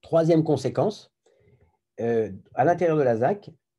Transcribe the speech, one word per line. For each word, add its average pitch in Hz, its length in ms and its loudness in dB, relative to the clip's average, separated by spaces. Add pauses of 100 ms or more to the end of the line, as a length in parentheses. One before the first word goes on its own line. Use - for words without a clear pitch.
Troisième 165 420 2
conséquence, 143 680 -4 (840)
euh, 113 300 -2 (240)
à 131 120 2
l'intérieur 170 320 2
de 147 40 2
la 120 140 2
zac, 156 340 -2 (280)